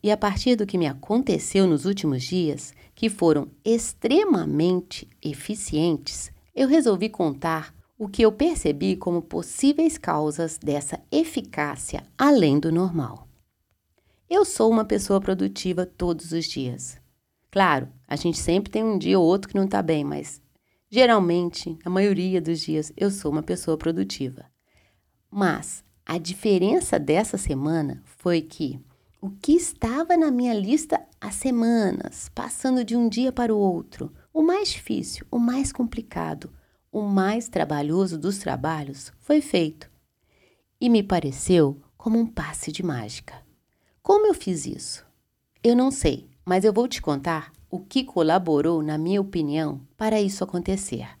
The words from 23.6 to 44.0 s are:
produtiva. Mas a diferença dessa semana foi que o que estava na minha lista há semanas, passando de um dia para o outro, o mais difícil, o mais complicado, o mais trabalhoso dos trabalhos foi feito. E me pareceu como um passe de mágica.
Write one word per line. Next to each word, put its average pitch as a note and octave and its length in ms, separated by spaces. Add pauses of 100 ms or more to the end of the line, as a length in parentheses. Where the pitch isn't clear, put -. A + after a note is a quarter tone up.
produtiva. E3 680 (840)
Mas - 540 (220)
a E3 120
diferença F#3+ 800
dessa E3 400
semana D3 680
foi F3 360
que D#3 400 (380)
o G3 120
que - 220
estava E4 640
na D#4+ 140
minha B3 240
lista G#3+ 460 (200)
há G#3 100
semanas, A#3 1040
passando B3+ 500
de A#3 100
um A#3+ 140
dia B3 240
para A#3+ 200
o G#3+ 60
outro, F#3 540 (200)
o D#4+ 80
mais F#4 280
difícil, - 600
o B3 80
mais B3+ 340
complicado, F3 760 (440)
o G#3+ 100
mais G3+ 460
trabalhoso D#3 720
dos G3 200
trabalhos C#3 800
foi D4+ 220
feito. - 500 (880)
E B3 80
me A3 140
pareceu D#3 800 (160)
como A3+ 220
um A3+ 80
passe - 440
de F3 140
mágica. B2 500 (680)